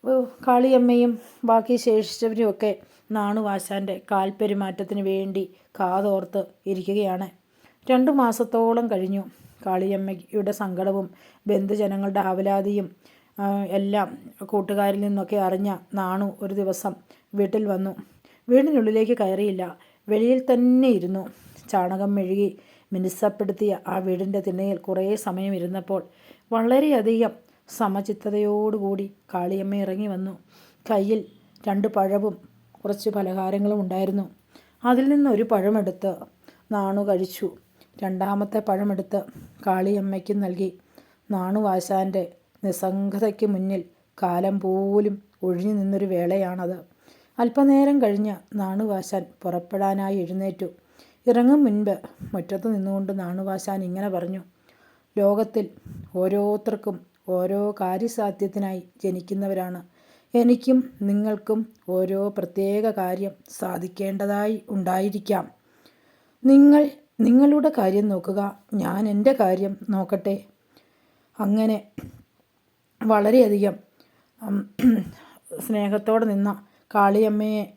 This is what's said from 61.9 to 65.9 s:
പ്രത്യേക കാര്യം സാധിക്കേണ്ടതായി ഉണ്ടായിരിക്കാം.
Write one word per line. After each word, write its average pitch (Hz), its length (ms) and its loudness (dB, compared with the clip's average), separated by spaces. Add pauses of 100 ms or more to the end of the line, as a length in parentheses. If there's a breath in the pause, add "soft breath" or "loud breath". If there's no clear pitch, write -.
പ്രത്യേക 202 600 -2
കാര്യം 190 420 -4 (160)
സാധിക്കേണ്ടതായി 196 1200 -4
ഉണ്ടായിരിക്കാം. 196 760 -2 (1000 soft breath)